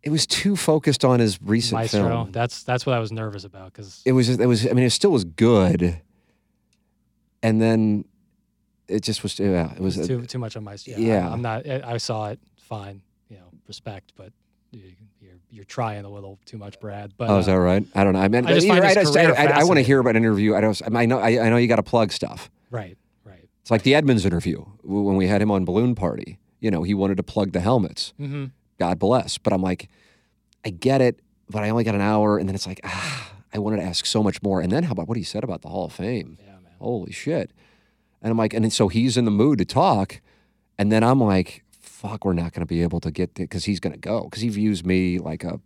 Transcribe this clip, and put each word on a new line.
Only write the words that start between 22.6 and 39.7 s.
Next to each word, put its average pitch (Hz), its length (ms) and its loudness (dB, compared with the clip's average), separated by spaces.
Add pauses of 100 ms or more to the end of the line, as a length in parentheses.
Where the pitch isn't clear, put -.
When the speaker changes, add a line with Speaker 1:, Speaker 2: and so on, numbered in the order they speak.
Speaker 2:
Right, 98 260 -12 (280)
right. 95 240 -20 (140)
Speaker 1:
It's - 80 -8
like 113 120 2
the 131 120 4
Edmonds 135 320 4
interview 85 380 -2 (180)
w-, 101 200 -4
when 98 140 2
we 95 100 2
had 101 160 2
him 107 80 0
on 95 140 0
Balloon 110 300 2
Party. - 440 -6 (220)
You 113 100 -2
know, 82 120 -2
he 92 120 -2
wanted 98 220 0
to 92 60 -4
plug 95 300 -2
the 95 80 0
helmets. 104 600 -2
Speaker 2:
Mm-hmm. 139 260 -8 (320)
Speaker 1:
God 87 200 -2
bless. 120 400 -2
But - 160 -2
I'm 92 80 -2
like, 92 260 -4 (760)
"I - 60 -6
get 131 300 0
it, 123 200 2 (280)
but 107 140 -6
I 104 80 -2
only 113 140 0
got 107 100 -2
an 101 80 0
hour." 107 360 2
And 85 100 -2
then 95 60 -4
it's 98 120 -8
like, 92 180 -14
"Ah, - 460 -10 (220)
I 104 60 -6
wanted 107 200 -2
to 85 60 -4
ask 90 220 -4
so 107 160 0
much 98 200 -2
more." 98 180 0
And 87 100 -2
then 139 140 0
how 147 80 -4
about 85 160 -6
what - 80 -4
he 104 60 -6
said - 200 -8
about 120 200 -8
the - 60 -16
Hall 87 180 -6
of - 60 -12
Fame? 104 460 -8
Speaker 2:
Yeah, - 140 -20
man. - 260 -20
Speaker 1:
Holy 113 340 -6
shit. 143 380 -6 (720)
And 113 80 -4
I'm 113 60 0
like, 110 160 0
and 110 200 0
so 107 160 2
he's 117 280 0
in 123 80 0
the 110 60 0
mood 113 300 2
to 92 40 2
talk. 135 560 0 (580)